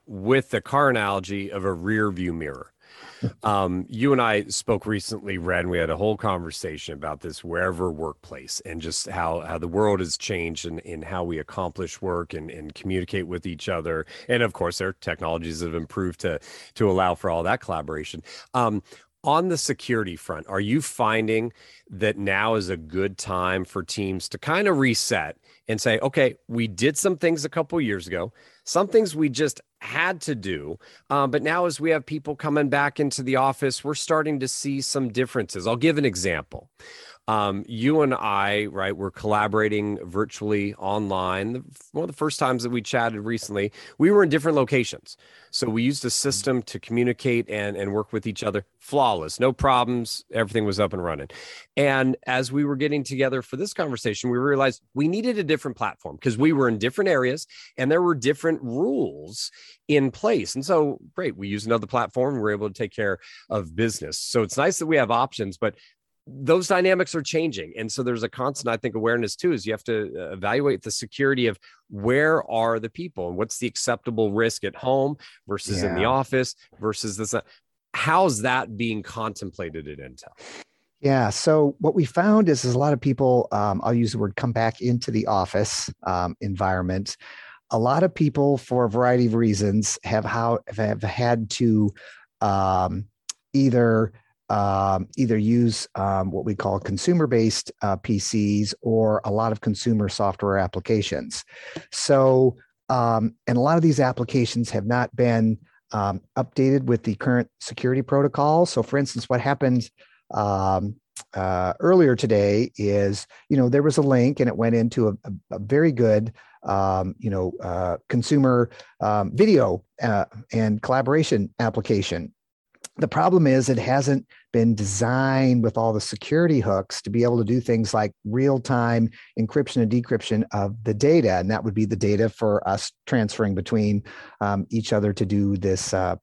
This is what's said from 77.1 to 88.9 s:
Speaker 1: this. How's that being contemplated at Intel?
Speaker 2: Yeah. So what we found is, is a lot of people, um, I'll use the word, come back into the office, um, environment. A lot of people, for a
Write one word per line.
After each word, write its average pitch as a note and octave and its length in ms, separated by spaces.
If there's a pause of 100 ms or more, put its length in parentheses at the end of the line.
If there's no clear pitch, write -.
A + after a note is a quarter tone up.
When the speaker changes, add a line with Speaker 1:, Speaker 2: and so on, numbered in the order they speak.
Speaker 1:
this. G#2+ 180 (600)
How's D#3 480
that B2 340
being A2 260
contemplated F2+ 840
at D2 120
Intel? C2 340 (640)
Speaker 2:
Yeah. C3+ 300
So D3+ 480
what D#3 160
we E3 100
found G3 460
is, C3 120
is B2 120
a B2 40
lot D3 140
of C#3 80
people, B2+ 500
um, G#2 320
I'll A#2 120
use A#2 180
the A#2 60
word, G2+ 180
come A#2+ 160
back A2+ 300
into B2 280
the A2 180
office, G2 600 (180)
um, F2 360
environment. F#2+ 720 (540)
A A2+ 80
lot C3 240
of F#3 120
people, C#3+ 440
for B2 260
a A2 60